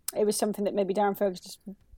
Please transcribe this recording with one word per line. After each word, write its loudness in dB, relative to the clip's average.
it 4
was 2
something 0
that -2
maybe 2
Darren 2
Ferguson -2
just -16